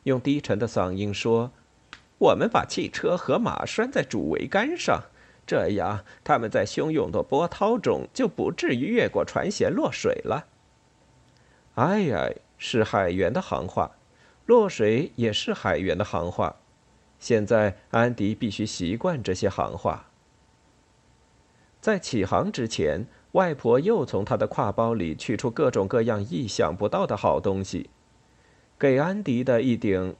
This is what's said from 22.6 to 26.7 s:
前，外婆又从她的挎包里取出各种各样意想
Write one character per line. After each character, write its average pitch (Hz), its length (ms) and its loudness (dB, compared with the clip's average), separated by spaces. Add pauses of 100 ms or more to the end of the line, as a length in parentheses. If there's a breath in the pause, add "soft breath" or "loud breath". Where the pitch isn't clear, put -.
前， 87 400 -2 (240 soft breath)
外 180 200 4
婆 123 280 4
又 180 260 0
从 101 180 -2
她 113 120 0
的 110 100 0
挎 113 240 -2
包 113 240 0
里 85 220 -2
取 - 200 -4
出 117 140 -4
各 135 180 0
种 104 200 0
各 117 140 2
样 110 200 0
意 135 240 -6
想 90 300 0